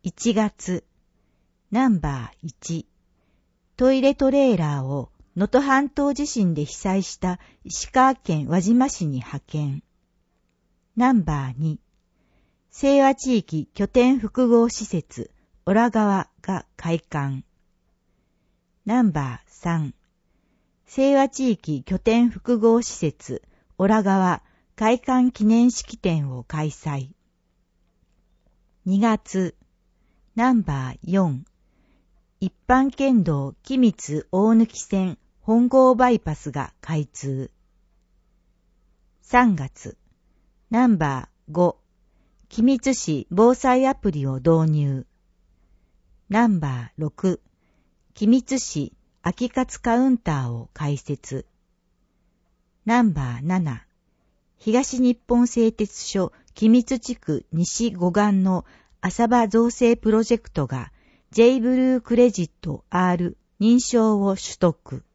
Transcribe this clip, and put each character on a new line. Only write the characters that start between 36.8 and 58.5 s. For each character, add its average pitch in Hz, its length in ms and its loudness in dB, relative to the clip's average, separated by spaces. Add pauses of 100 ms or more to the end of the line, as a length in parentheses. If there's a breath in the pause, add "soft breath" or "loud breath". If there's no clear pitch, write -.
開 156 260 -4
通。 135 440 -10 (1700)
三 247 360 2
月、 - 400 -12 (760)
ナ 240 160 4
ン 226 100 4
バ 139 320 -4 (200)
ー 160 40 -16
五、 175 260 0 (680)
君 240 320 0
津 269 140 0
市 170 360 -6
防 220 240 4
災 254 320 2
ア 269 80 0
プ - 160 -4
リ 147 160 -6
を 135 100 -4
導 160 320 2
入。 143 380 -2 (1200)
ナ 226 180 2
ン 196 140 0
バ 127 380 -8
ー - 20 -14
六、 170 420 -4 (720)
君 233 280 2
津 262 160 -4
市 - 360 -8 (280)
空 170 120 -2
き 247 160 -6
カ 254 160 -2
ツ - 140 -18
カ 233 180 0
ウ 262 120 2
ン 247 60 2
タ 147 280 -4
ー 120 60 -6
を 117 220 -12
開 147 240 -4
設。 - 500 -10 (1400)
ナ 233 160 2
ン 214 100 2
バ 127 280 -6
ー 139 60 -8
七、 180 400 -4 (720)
東 247 440 -2
日 247 140 4
本 240 320 0
製 226 260 0
鉄 214 220 -6
所 - 380 -4 (220 soft breath)
君 233 300 4
津 262 140 -6
地 240 180 -10
区 - 360 -6
西 175 380 -4
護 180 220 -2
岸 208 200 2
の 185 320 0 (360 soft breath)